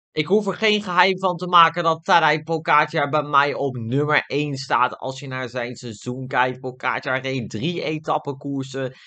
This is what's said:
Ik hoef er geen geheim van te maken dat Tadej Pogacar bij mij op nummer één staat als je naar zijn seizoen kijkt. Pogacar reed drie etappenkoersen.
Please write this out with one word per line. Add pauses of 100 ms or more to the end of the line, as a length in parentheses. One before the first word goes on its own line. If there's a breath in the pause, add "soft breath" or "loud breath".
(120)
Ik
hoef
er
geen
geheim
van
te
maken
dat
Tadej
Pogacar
bij
mij
op
nummer
één
staat
als
je
naar
zijn
seizoen
kijkt.
Pogacar
reed
drie
etappenkoersen. (140 loud breath)